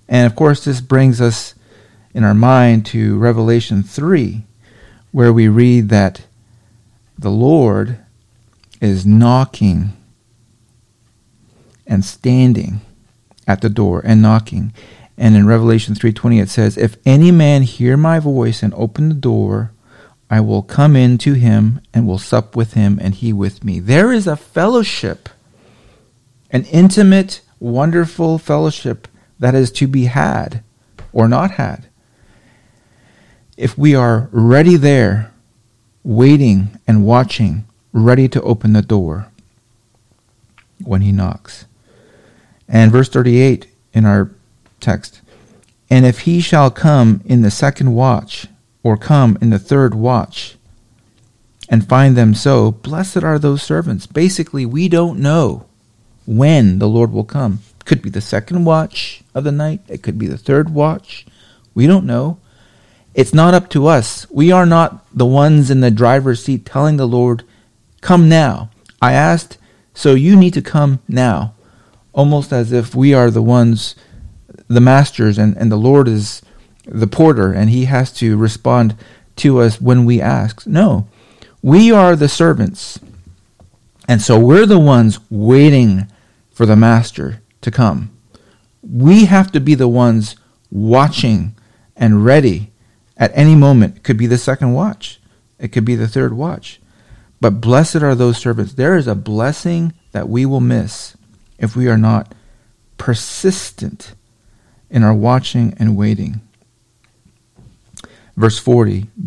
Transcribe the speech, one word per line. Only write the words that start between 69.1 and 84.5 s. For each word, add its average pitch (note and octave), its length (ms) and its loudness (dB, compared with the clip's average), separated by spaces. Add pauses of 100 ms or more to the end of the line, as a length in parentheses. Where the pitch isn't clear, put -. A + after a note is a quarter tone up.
asked, E3 440 -2 (360)
so C#3+ 200 2
you D3+ 220 4
need F3+ 200 6
to C#3+ 60 -4
come C#3+ 460 -2
now." A2+ 460 -2 (580)
Almost C#3+ 400 -2
as A#2+ 200 -4
if A#2+ 220 -4
we C3+ 200 2
are B2 180 2
the A2 100 -2
ones, A#2 540 0 (720)
the A#2+ 140 2
masters, B2 560 2
and, G#2+ 200 0
and A2+ 140 -2
the G#2+ 60 -2
Lord C3 300 2
is G#2+ 340 -6 (440)
the A2 220 -4
porter, A#2 440 2
and G2+ 180 0
he B2+ 160 -2
has C3 280 -2
to A2 240 -2
respond A2 580 -2 (420)
to C3+ 220 2
us A#2 220 0
when B2 240 2
we A#2 160 0
ask. A2+ 460 -4
No, D3+ 400 0 (540)
we G3+ 300 4
are F3+ 240 4
the D3 140 0
servants. - 680 -4 (1080)
And A#2 140 0
so A2 180 2
we're D3+ 260 4